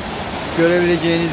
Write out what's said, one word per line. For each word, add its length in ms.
görebileceğiniz 760